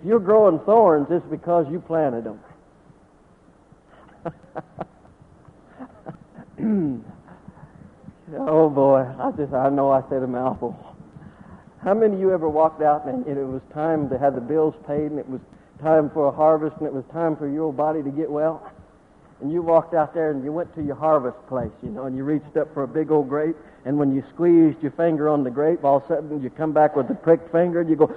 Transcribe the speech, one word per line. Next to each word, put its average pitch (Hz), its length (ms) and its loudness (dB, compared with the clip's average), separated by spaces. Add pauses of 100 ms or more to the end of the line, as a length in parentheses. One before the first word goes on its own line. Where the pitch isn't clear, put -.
you're 220 140 2
growing 196 420 4
thorns, 175 500 4
it's 175 160 0
because 160 440 -2
you 170 100 -6
planted 139 440 -2
them. 107 160 -12 (4000)
<laughs> 165 460 -2 (1300)
Oh 156 300 4
boy, 135 380 4 (140)
I 269 120 -2
just, 143 200 -6
I 135 160 0
know 139 240 2
I 131 160 2
said 131 160 -2
a - 20 -4
mouthful. 123 480 -6 (1080)
How 190 120 0
many 220 200 2
of 190 60 -6
you 190 120 2
ever 165 160 -2
walked 156 340 0
out 151 240 2
and, 247 200 -6
and 139 120 -4
it 135 80 -4
was 131 160 -8 (100)
time 156 360 -2
to 127 100 -4
have 139 160 0
the 127 60 -6
bills 151 340 0 (140)
paid, 147 240 -4
and 143 80 -6
it - 80 -12
was 131 120 -10 (400)
time 156 300 2
for 147 160 0
a 131 60 2
harvest, 156 460 2
and 156 80 -6
it 139 60 -8
was 135 200 -8
time 160 240 -2
for 147 100 -8
your 151 180 -4
old 143 120 -4
body 156 260 -2
to 135 80 -6
get 147 180 -6
well? 151 400 -4 (720)
And 139 120 -6
you 175 100 -2
walked 165 320 2
out 151 180 0
there 160 200 -2
and 135 100 -6
you 143 100 -8
went 170 220 -8
to 156 80 -10
your 139 140 -6
harvest 143 400 0 (100)
place, 120 240 -6 (120)
you 123 80 -10
know, 131 160 -10
and 131 100 -8
you 135 80 -6
reached 147 320 -4
up 147 180 -2
for 143 80 -4
a 127 60 -6
big 151 240 -4
old 147 160 2
grape, 151 260 -2 (300)
and 139 120 -2
when 139 160 2
you 135 120 -4 (100)
squeezed 165 480 4
your 139 100 -4
finger 160 360 0
on 147 160 2
the 127 60 -4
grape, 151 340 0
all 139 140 4
of 135 60 -2
a - 40 -14
sudden 151 340 -4
you 123 80 -8
come 156 220 -4
back 151 240 4
with 131 140 0
a 226 40 -2
pricked - 380 2
finger, 170 300 2
and 165 60 -2
you 156 60 2
go, 151 220 4